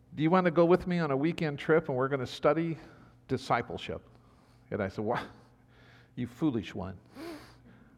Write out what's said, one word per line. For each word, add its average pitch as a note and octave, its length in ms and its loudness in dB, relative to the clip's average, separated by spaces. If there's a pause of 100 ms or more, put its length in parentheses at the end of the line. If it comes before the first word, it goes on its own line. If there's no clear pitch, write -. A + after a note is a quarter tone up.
(140)
"Do C3+ 80 -6
you D#3 80 4
want F#3 160 4
to F3 60 4
go E3+ 140 6
with F3 200 4
me F3 140 0
on D#3+ 100 0
a C3+ 80 2
weekend D#3+ 400 0
trip D#3+ 300 2
and C3 100 -2
we're C3 120 0
gonna C3 180 -2
study D#3+ 500 0 (500)
discipleship?" A#2 720 -4 (680)
And G2+ 140 -2
I G2 60 -2
said, G#2+ 160 -6
"What? A#2 180 -2 (920)
You A#2+ 120 -6
foolish A2+ 480 -4
one. F#2+ 200 -8 (1040)